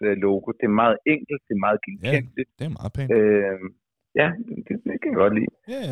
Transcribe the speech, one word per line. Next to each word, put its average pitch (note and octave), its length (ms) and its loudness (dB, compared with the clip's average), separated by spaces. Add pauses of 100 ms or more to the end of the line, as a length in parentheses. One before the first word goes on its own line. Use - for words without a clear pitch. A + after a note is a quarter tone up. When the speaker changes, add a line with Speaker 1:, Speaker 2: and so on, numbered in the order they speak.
(240)
Speaker 1:
logo, G2 240 2 (120)
det B2 120 0
er G#2 120 4
meget A2+ 120 4 (180)
enkelt, D3 320 -8
det - 120 -6
er F#2+ 80 -4
meget G#2 200 2
genkendeligt. B2 640 -4
Speaker 2:
Ja, - 80 -20
det B2+ 120 -8
er C3 100 -8
meget G#2+ 160 -8
pænt. C3+ 120 -4 (100)
Speaker 1:
Øh, G2+ 400 2 (640)
ja, D3+ 60 4 (200)
det, A#3 80 -10 (120)
det, - 80 -4 (140)
det - 120 -4
kan - 120 -4
jeg A#3 120 -2
godt G#2+ 140 4
lide. A2+ 120 -2 (240)
Speaker 2:
Ja, C4+ 60 -6 (120)